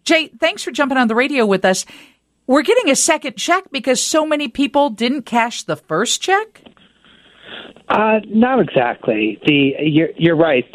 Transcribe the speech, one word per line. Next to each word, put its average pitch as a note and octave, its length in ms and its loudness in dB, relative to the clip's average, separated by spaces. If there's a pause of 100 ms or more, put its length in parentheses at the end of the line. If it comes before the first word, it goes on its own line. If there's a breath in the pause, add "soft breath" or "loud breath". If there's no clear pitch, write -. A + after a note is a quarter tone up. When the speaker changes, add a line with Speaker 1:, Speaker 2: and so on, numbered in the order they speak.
Speaker 1:
Jay, D#4+ 240 0 (120)
thanks F4 240 -2
for E4 80 -8
jumping C4+ 260 -2
on B3 100 2
the A3 60 -2
radio B3+ 320 0
with F#3+ 180 0
us. F#3 200 0 (640 loud breath)
We're C#4 140 4
getting G#4 280 2
a C4 60 2
second D4+ 400 -2
check F#4 340 -2
because C4 320 -2
so D#4 240 0
many D4 220 -2
people C#4+ 420 0
didn't A#3+ 360 -4
cash A#3 360 -2
the D#3 140 -6
first - 440 -4
check? G#4 420 -4 (1300 loud breath)
Speaker 2:
Uh, A3 380 2
not A#3+ 320 2
exactly. A#2 840 -2
The, C#3 360 2
you're, D3+ 360 2
you're E3 200 2
right D3 280 2 (100)